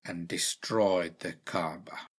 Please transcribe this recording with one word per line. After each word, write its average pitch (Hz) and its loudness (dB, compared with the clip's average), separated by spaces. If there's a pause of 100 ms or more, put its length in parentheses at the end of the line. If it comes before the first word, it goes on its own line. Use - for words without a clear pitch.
and 85 -6
destroy 92 2
the 85 -6 (120)
Kaaba. 80 -4 (120)